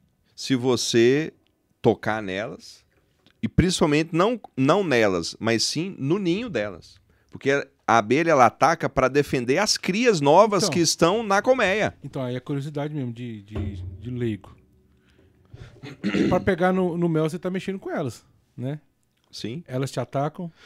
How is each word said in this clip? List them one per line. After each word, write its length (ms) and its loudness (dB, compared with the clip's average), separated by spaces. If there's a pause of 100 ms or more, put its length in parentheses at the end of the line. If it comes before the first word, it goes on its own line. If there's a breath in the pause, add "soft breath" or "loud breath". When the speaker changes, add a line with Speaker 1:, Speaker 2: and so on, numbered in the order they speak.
(340)
Speaker 1:
se 220 -4
você 760 2 (500)
tocar 400 2
nelas, 600 -10 (600)
e 60 -4
principalmente 680 -2
não, 240 0 (160)
não 260 2
nelas, 560 0
mas 240 0
sim 360 -6
no 200 -2
ninho 300 -2
delas. 480 -8 (340)
Porque 200 -4 (360)
a 120 6
abelha, 320 2
ela 160 6
ataca 420 2
pra 200 0
defender 500 0
as 180 0
crias 460 2
novas 420 6
Speaker 2:
Então. 80 -2
Speaker 1:
que 80 2
estão 420 2
na 200 0
colmeia. 600 2
Speaker 2:
Então, 200 -8
aí 120 -4
é 60 -6
curiosidade 540 -6
mesmo 180 -6
de, 300 -12
de, 340 -8
de 340 -12
leigo. 460 -4 (1300 soft breath)
<coughs> 480 -2
Pra 100 2
pegar 320 0
no, 240 0
no 140 0
mel, 180 0
você 100 -10
tá 120 -8
mexendo 280 -6
com 120 -12
elas, 340 -6 (320)
né? 240 -8 (500)
Speaker 1:
Sim. 380 -10
Speaker 2:
Elas 220 -4
te 100 -6
atacam 500 -4 (160)